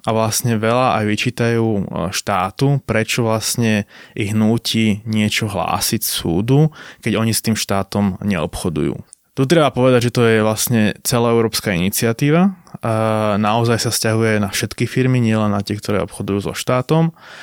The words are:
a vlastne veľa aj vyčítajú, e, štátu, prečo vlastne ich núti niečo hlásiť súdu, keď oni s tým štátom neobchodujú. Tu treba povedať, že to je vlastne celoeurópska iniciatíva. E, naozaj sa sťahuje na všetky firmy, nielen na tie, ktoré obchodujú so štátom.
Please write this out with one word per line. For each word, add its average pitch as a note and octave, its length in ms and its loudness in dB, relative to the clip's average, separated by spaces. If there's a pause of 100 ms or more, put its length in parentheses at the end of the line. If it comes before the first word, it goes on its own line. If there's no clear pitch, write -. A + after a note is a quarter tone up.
a A2+ 80 -2
vlastne A2 480 0
veľa A#2 400 2
aj G#2+ 80 0
vyčítajú, A#2 580 0
e, G#2+ 160 0 (300)
štátu, G#2 720 0
prečo A2 400 0
vlastne A2 640 0 (240)
ich G#2+ 240 -4
núti A2 720 2
niečo G#2+ 400 0
hlásiť G2 560 -2
súdu, B2 720 2 (240)
keď A2 240 -2
oni A2+ 80 0
s G#2+ 80 -2
tým A2+ 160 0
štátom G2 640 -2
neobchodujú. E2 800 -2 (360)
Tu C3+ 80 0
treba D3+ 240 4
povedať, B2 400 2
že A#2 80 -4
to B2 80 4
je A2+ 160 4
vlastne G#2+ 640 2
celoeurópska A#2 720 0
iniciatíva. A#2+ 720 2
E, G3 40 0 (840)
naozaj A2+ 480 2
sa A#2 80 -2
sťahuje A2 480 0
na G#2 80 -2
všetky - 400 -4
firmy, B2+ 320 2
nielen A2 320 2
na G2+ 80 0
tie, G#2 160 -4
ktoré G#2 240 -4
obchodujú G2 400 -4
so F#2 160 -4
štátom. D#3 560 0 (320)